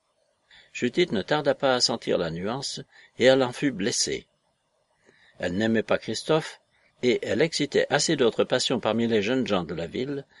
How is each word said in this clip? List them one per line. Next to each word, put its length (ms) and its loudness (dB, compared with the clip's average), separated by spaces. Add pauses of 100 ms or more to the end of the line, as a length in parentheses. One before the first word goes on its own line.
(800)
Judith 320 0
ne 120 0
tarda 320 0
pas 200 2
à 60 0
sentir 380 0
la 120 -2
nuance, 520 -6 (360)
et 60 2
elle 180 8
en 100 0
fut 180 -2
blessée. 560 -4 (1120)
Elle 180 -4
n'aimait 260 2
pas 140 0
Christophe, 640 -2 (420)
et 200 4
elle 180 -2
excitait 480 2
assez 260 0
d'autres 300 2
passions 340 0
parmi 280 0
les 160 2
jeunes 240 0
gens 180 0
de 80 -10
la 140 -6
ville, 400 -6 (140)